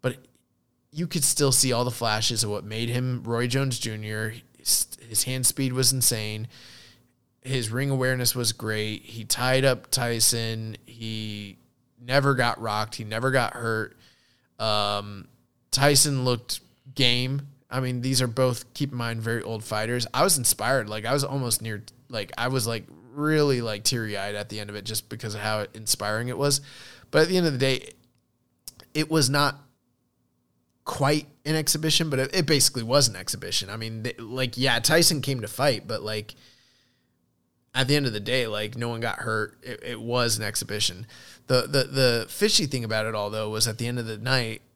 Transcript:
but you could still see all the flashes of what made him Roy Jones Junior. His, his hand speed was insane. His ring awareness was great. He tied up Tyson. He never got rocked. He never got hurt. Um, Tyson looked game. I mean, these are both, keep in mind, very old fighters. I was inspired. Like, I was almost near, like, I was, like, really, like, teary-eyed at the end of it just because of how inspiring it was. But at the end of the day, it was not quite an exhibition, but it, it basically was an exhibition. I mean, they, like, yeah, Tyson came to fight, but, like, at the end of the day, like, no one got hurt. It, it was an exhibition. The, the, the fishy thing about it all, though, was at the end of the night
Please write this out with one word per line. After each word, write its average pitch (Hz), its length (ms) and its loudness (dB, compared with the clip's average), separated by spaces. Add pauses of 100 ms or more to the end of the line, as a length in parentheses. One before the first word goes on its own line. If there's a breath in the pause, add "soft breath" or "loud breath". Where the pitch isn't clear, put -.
but 127 160 -2 (720)
you 156 140 -4
could 160 180 -2
still 139 280 4
see 127 200 4
all 120 140 2
the 123 60 -2
flashes 110 520 0
of 104 60 -2
what 104 140 -4
made 110 260 -4
him 123 340 -2
Roy 117 220 0
Jones 131 320 0
Junior. 107 560 -6 (240)
His, - 300 0 (200)
his 110 180 0
hand 127 200 -2
speed 131 280 2
was 127 200 4
insane. 110 540 0 (960 loud breath)
His 131 260 -2
ring 135 220 0
awareness 127 440 2
was 117 160 0
great. 107 520 -4
He 113 220 -12
tied 127 380 2
up 131 280 0
Tyson. 113 840 0 (100)
He 110 720 -10 (440)
never 135 300 4
got 120 260 2
rocked. 107 360 -2
He 123 80 -8
never 113 280 -2
got 127 220 2
hurt. 113 420 -4 (640 soft breath)
Um, 104 680 -2 (440)
Tyson 139 540 4
looked 120 340 -2 (340)
game. 131 540 2 (220)
I 127 100 -2
mean, 127 220 -2
these 131 200 2
are 127 60 2
both, 123 460 0
keep 143 180 -2
in 127 60 -8
mind, 117 240 -4
very 117 200 -2
old 110 220 -6
fighters. 117 500 -2
I 135 100 4
was 180 140 4
inspired. 120 520 2
Like, 107 160 -6
I 120 80 2
was 143 100 2
almost 131 380 -2
near, 110 220 -6 (260)
like, 107 280 -6
I 123 120 0
was, 127 180 0
like, 117 160 -4 (300)
really, 147 480 4
like, 107 220 -4
teary-eyed 104 520 -2
at 104 140 -6
the 107 100 -8
end 104 100 -10
of 101 60 -10
it 101 100 -8
just 110 240 -6
because 107 260 -8
of 104 60 -8
how 107 320 -2
inspiring 110 540 -2
it 123 100 -6
was. 143 240 2 (500 loud breath)
But 156 120 6
at 160 60 4
the 185 80 4
end 175 100 4
of 147 60 2
the 127 60 -2
day, 135 300 0 (1040)
it 156 160 0
was 151 200 4
not 143 300 2 (1200)
quite 147 440 0 (180)
an 156 100 0
exhibition, 156 540 2
but 135 100 0
it, 135 160 0
it 175 100 2
basically 131 380 4
was 131 240 4
an 110 80 -2
exhibition. 92 540 -4
I 107 80 -6
mean, 110 260 -8
they, 120 140 -4
like, 123 400 -4
yeah, 127 220 4
Tyson 156 420 4
came 131 200 -2
to 101 60 -6
fight, 131 400 0
but, 110 140 -4
like, 107 340 -6 (1400 soft breath)
at 131 140 2
the 143 80 4
end 143 100 2
of 117 80 -2
the 107 60 -4
day, 117 280 0
like, 107 280 -4
no 120 140 -4
one 113 100 -6
got 113 200 -4
hurt. 110 440 -2
It, - 200 -12
it 113 180 -8
was 117 360 2
an 107 60 -4
exhibition. 101 640 -4 (400 loud breath)
The, 127 140 4
the, 135 240 0
the 123 440 2
fishy 208 360 2
thing 135 180 -4
about 107 220 -2
it 113 100 -4
all, 104 140 -4
though, 107 200 -4
was 107 180 2
at 110 100 -4
the 117 100 -2
end 123 120 -4
of 117 60 -6
the 110 120 -8
night 117 440 -2 (140)